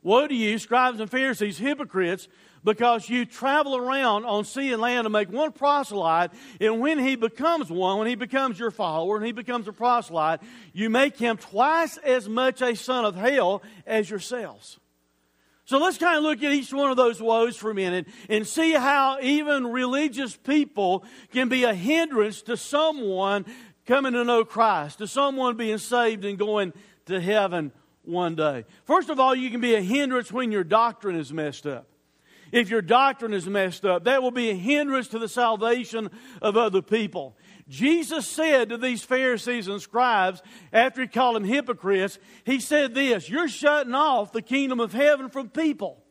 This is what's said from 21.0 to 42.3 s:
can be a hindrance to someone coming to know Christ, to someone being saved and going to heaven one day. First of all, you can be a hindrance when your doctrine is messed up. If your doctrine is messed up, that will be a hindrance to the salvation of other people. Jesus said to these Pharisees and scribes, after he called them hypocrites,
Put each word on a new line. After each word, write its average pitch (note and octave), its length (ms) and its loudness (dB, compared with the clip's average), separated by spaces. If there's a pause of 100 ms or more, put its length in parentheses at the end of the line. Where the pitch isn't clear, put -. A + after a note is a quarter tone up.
can B3+ 160 0
be B3+ 160 2
a A3+ 80 4
hindrance A3+ 720 0
to A#3 120 -4
someone G3+ 920 -2 (400)
coming C4 280 2
to A#3+ 100 0
know A#3 220 2
Christ, F#3+ 540 0
to G#3 80 -10
someone C4 500 0
being A3 200 -2
saved A3+ 460 0
and G3+ 160 -6
going G#3 320 0 (360)
to F#3 120 -4
heaven F3+ 540 0 (300)
one E3+ 300 -2
day. D3 320 -2 (200)
First D#4 260 2
of C4+ 80 -4
all, C4 160 4
you B3+ 160 -4
can A#3 100 -4
be A#3 140 4
a G#3 60 2
hindrance B3+ 500 -2
when A#3+ 200 -4
your G3+ 120 0
doctrine G#3 520 0
is C#3+ 160 -6
messed D3+ 360 -6
up. C3 180 -8 (680)
If G#3+ 200 2
your A3+ 100 2
doctrine A#3 520 2
is F#3 120 -4
messed F#3+ 400 -2
up, F3+ 200 2
that C4 180 2
will B3 80 0
be A#3+ 180 -2
a G3+ 60 -2
hindrance C4+ 540 0
to A3+ 100 -6
the A3+ 80 -6
salvation A3+ 840 -2 (320)
of G#3+ 160 2
other G3+ 240 2
people. E3+ 560 -6 (300)
Jesus C#4 580 0
said C#4+ 440 2
to A#3 80 -6
these B3 260 -4
Pharisees B3 640 -2
and G3+ 120 -8
scribes, G#3 640 0 (320)
after B3 280 4
he A#3 60 -2
called A#3+ 280 2
them G#3 80 0
hypocrites, G3 760 0 (280)